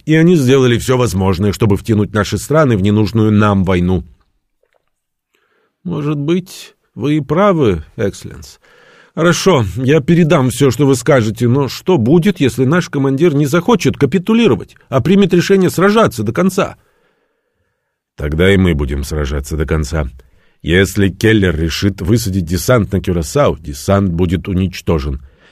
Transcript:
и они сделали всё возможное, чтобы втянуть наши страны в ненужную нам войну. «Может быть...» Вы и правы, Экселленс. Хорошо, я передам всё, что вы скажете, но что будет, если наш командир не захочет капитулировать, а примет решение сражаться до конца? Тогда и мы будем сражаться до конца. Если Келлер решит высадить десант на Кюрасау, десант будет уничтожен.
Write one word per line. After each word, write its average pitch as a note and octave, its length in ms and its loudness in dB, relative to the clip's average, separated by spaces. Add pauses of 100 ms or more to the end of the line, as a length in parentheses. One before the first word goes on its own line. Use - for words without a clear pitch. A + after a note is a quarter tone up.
и D3+ 80 0
они E3 220 4
сделали B2+ 420 2
всё B2+ 200 0
возможное, G2 540 0
чтобы G2+ 260 0
втянуть G#2 360 -2
наши G#2 240 -2
страны C#3 400 0
в F#2 60 -2
ненужную G#2+ 480 2
нам G#2 320 2
войну. F2+ 400 0 (1800)
«Может D#3 360 -6
быть...» F3 560 -6 (180)
Вы D3 240 -2
и D3+ 40 -2
правы, D3+ 640 0 (140)
Экселленс. - 640 -10 (560)
Хорошо, E3 500 2 (120)
я C3+ 240 2
передам D#3+ 500 2
всё, C#3+ 180 2
что C#3+ 160 0
вы C3+ 100 4
скажете, A#2+ 520 0
но C3 220 0
что - 280 -2
будет, D#3+ 420 2
если C3 260 0
наш F3 220 0
командир C#3 460 0
не D3 140 0
захочет E3+ 500 0
капитулировать, F3+ 800 0 (140)
а B2+ 120 0
примет F#3+ 320 2
решение F3+ 380 2
сражаться G3 500 0
до A2 120 -4
конца? F3+ 440 -2 (1400)
Тогда D#2 380 0
и G2 40 4
мы F#2 180 4
будем C#2 280 -4
сражаться D2 540 -6
до D2+ 80 -2
конца. D#2 420 -4 (540)
Если G2 460 0
Келлер F#2+ 500 0
решит F2 440 -4
высадить G2 420 -2
десант F#2 480 -2
на F#2+ 80 0
Кюрасау, F2 580 -2
десант G2 540 -2
будет F2 380 -2
уничтожен. E2 720 -4 (300)